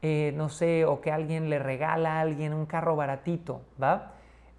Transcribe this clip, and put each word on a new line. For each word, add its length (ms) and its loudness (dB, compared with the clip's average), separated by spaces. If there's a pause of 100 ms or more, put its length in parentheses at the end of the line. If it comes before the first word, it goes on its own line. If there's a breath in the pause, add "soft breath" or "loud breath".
eh, 340 0
no 140 -2
sé, 360 2
o 140 2
que 120 0
alguien 380 -2
le 100 2
regala 580 0
a 40 2
alguien 320 -2
un 120 -2
carro 300 0
baratito, 680 -4 (200)
¿va? 300 2 (480 loud breath)